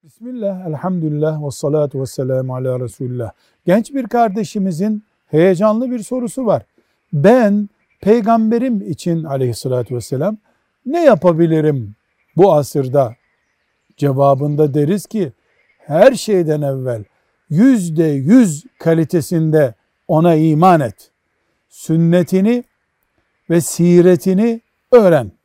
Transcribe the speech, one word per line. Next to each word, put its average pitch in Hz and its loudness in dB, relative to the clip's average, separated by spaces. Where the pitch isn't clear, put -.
Bismillah, 202 -8
elhamdülillah, 156 -4
ve 139 -6
salatu 143 -2
ve 135 -4
selamu 131 -4
ala 127 -4
Resulullah. 123 -8
Genç 220 0
bir 262 -6
kardeşimizin 208 -2
heyecanlı 208 2
bir 247 -6
sorusu 247 -8
var. 160 0
"Ben 208 2
peygamberim 226 0
için 165 -4
aleyhissalatü 127 -4
vesselam 139 -6
ne 330 -2
yapabilirim 160 0
bu 190 4
asırda?" 135 -2
Cevabında 139 0
deriz 151 -2
ki, 180 -6
her 196 2
şeyden 165 -2
evvel 131 -6
yüzde 175 2
yüz 156 2
kalitesinde 160 0
ona 165 4
iman 160 4
et. - -8
Sünnetini 180 0
ve 170 2
siretini 185 2
öğren. 165 4